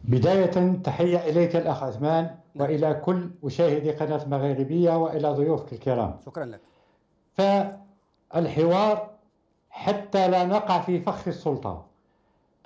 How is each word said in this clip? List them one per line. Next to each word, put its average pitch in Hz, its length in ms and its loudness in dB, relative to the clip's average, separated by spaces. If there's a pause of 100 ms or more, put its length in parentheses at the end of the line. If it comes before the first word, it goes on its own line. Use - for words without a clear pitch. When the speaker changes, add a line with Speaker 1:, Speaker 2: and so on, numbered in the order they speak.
Speaker 1:
بداية، 180 800 2
تحية 170 340 0
إليك 170 380 2
الأخ 160 260 -2
عثمان 151 480 -2 (240)
Speaker 2:
نعم. 139 140 -2
Speaker 1:
وإلى 151 260 0
كل 175 360 -2 (120)
مشاهدي 147 480 0
قناة 147 360 -2
مغاربية 139 720 0
وإلى 156 320 0
ضيوفك 147 440 -2
الكرام. 120 440 -2 (100)
Speaker 2:
شكرا 143 180 -10
لك. 110 160 -16 (760)
Speaker 1:
فالحوار، 196 1800 0 (600)
حتى 196 580 0
لا 180 160 2
نقع 190 360 0
في 180 200 -2
فخ - 280 -6
السلطة، 120 580 -6 (800)